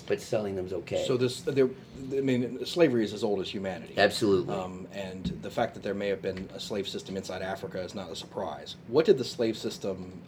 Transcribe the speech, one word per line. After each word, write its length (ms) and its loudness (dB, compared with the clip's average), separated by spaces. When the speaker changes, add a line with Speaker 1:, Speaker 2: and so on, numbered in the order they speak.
Speaker 1:
but 160 0
selling 340 -2
them 120 -2
is 60 -4
okay. 340 -2
Speaker 2:
So 100 4
this, 240 2
there, 280 4
I 100 2
mean, 460 2
slavery 360 6
is 120 0
as 80 -2
old 180 2
as 80 -4
humanity. 480 -6
Speaker 1:
Absolutely. 560 6
Speaker 2:
Um, 400 -4
and 320 -6
the 80 -8
fact 240 0
that 80 -12
there 140 -2
may 140 -2
have 120 -2
been 320 -4
a 60 -12
slave 280 -4
system 300 -6
inside 240 -6
Africa 400 -6
is 140 -8
not 160 -8
a 40 -8
surprise. 600 -8
What 180 6
did 100 10
the 60 -2
slave 340 0
system, 720 -6